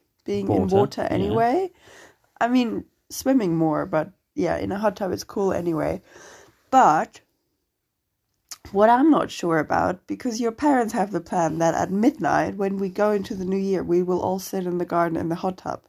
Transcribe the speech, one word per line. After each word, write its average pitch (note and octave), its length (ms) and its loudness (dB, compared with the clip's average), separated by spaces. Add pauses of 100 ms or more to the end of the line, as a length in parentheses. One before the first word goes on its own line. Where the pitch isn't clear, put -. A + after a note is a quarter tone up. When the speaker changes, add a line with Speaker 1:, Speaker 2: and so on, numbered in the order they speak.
(240)
Speaker 1:
being G3+ 260 -4
in G3 120 4
Speaker 2:
Water, F#3+ 140 2
Speaker 1:
water G3+ 260 0
Speaker 2:
yeah. - 120 -4
Speaker 1:
anyway. A#3 560 0 (680)
I A#3 80 2
mean, A#3+ 360 0 (260)
swimming A3+ 460 2
more, D#3 300 0
but, D#3+ 260 -2 (220)
yeah, E3 240 -2
in G3 120 -4
a G3 80 -4
hot G#3 180 0
tub F#3+ 160 -4
it's - 120 -6
cool G3 280 -2
anyway. E3 500 -2 (680)
But G3+ 500 4 (1500)
what G#3 180 6
I'm C4 200 6
not G3 200 2
sure E3 280 -2
about, - 480 -2
because B3+ 340 -6
your A#3 120 -2
parents B3 400 0
have G3+ 200 -2
the F3 80 -4
plan E3 380 -2
that E3 160 2
at E3+ 160 -2
midnight, F#3+ 680 0
when G3 200 -2
we G3 140 -4
go G#3 220 0
into G3+ 220 -4
the F#3+ 120 -8
new F#3+ 100 0
year, F#3+ 260 -2
we F3 200 2
will F3+ 180 0
all F#3+ 180 -2
sit F#3+ 280 -6
in F3 120 -2
the F3 60 -2
garden E3+ 340 0
in E3+ 120 -4
the E3 40 -2
hot F#3 240 -4
tub. - 300 -10